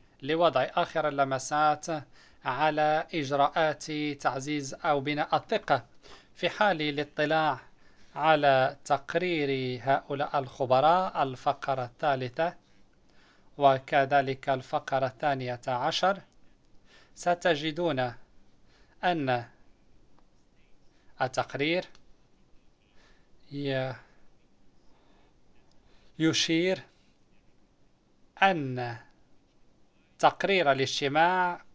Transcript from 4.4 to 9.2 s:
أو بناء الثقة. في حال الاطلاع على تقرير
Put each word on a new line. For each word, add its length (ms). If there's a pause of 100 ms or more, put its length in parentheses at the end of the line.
أو 260
بناء 360
الثقة. 500 (500)
في 140
حال 320
الاطلاع 760 (560)
على 720
تقرير 960